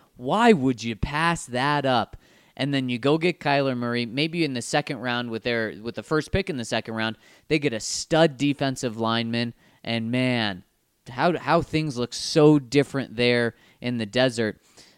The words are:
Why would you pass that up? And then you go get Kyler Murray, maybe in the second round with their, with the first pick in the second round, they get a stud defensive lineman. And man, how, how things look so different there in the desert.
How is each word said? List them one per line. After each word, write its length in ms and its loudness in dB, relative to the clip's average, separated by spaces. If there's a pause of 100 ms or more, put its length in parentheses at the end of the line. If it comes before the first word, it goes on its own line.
(180)
Why 360 4
would 300 2
you 120 -4
pass 520 -2
that 400 0
up? 300 0 (400)
And 180 -2
then 140 0
you 100 -2
go 200 2
get 200 0
Kyler 380 0
Murray, 280 -2
maybe 400 -2
in 80 -2
the 100 -6
second 360 -2
round 320 -4
with 140 -6
their, 360 -2
with 140 -10
the 80 -10
first 300 -2
pick 180 -2
in 60 -4
the 80 -6
second 300 -4
round, 220 -2 (300)
they 140 2
get 120 0
a 60 -4
stud 580 2
defensive 600 -2
lineman. 560 0 (300)
And 260 -4
man, 540 0 (440)
how, 300 0
how 240 2
things 340 -4
look 160 -6
so 460 4
different 560 -2
there 400 2 (260)
in 180 -4
the 80 -2
desert. 540 0 (380)